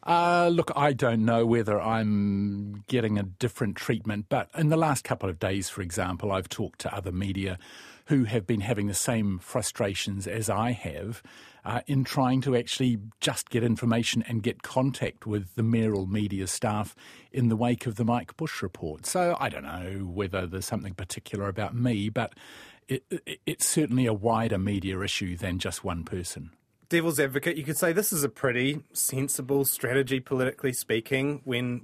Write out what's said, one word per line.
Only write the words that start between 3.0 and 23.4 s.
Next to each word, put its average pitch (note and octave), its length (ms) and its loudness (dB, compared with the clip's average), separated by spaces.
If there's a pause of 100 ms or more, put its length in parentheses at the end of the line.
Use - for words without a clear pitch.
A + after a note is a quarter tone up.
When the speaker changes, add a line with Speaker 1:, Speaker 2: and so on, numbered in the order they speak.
Speaker 1:
a G2+ 60 0
different G2 520 -2
treatment, A2 540 -2
but B2+ 260 0
in D#3 140 4
the D#3 80 4
last D3+ 260 2
couple A2 260 -2
of F2 100 -6
days, G2 300 -2
for - 120 -8
example, F#2 500 -2
I've F#2+ 180 -2
talked - 300 -6
to - 140 -6
other F#2+ 180 -6
media F#2+ 460 -2 (500)
who C3+ 180 4
have G#2+ 200 -2
been A2 160 0
having G2+ 240 0
the G2+ 80 -2
same G2+ 460 0
frustrations G2 880 -4
as G#2+ 200 -4
I A2+ 260 0
have, F2+ 500 -8 (400)
uh, A#2 240 -4
in C3+ 160 2
trying C3 380 2
to C3 140 2
actually A#2+ 440 2 (200)
just - 300 -2
get A2+ 140 2
information A#2 640 2
and A2+ 160 -2
get A#2 180 -2
contact - 640 -2
with G#2 300 -4
the A#2 80 2
mayoral A2 420 2
media G2+ 400 -2
staff G#2+ 500 -2 (360)
in B2 180 2
the A2+ 60 4
wake A#2+ 320 0
of A2 80 -4
the A2+ 100 0
Mike A#2 320 0
Bush - 240 -6
report. E2 460 -8
So F3 320 2
I B2 100 0
don't - 140 -8
know F#2 420 -8
whether F#2 400 -2
there's F#2 220 -6
something G2 260 -4
particular G2 540 -6
about G2+ 260 -4
me, A#2 360 2
but A2 240 -2 (540)
it, C3 220 -4
it, - 380 -8